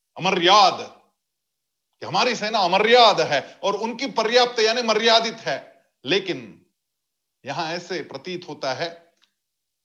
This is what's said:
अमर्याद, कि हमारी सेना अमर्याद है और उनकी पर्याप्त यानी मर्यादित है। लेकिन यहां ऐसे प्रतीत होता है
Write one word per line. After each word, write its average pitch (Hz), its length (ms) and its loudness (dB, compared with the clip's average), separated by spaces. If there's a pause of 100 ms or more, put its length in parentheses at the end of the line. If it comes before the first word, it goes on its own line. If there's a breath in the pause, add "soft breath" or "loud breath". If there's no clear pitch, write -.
(180)
अमर्याद, 175 840 2 (1000)
कि 107 60 -12
हमारी 208 300 0
सेना 220 220 -2
अमर्याद 208 640 4
है 143 420 -4
और 196 140 -2
उनकी 233 300 -6
पर्याप्त 240 540 0
यानी 226 220 0
मर्यादित 226 520 2
है। - 500 -10 (200)
लेकिन 139 600 -6 (800)
यहां 151 280 -8
ऐसे 180 280 -10
प्रतीत 151 460 -14
होता 143 260 -8
है 165 400 -12 (720)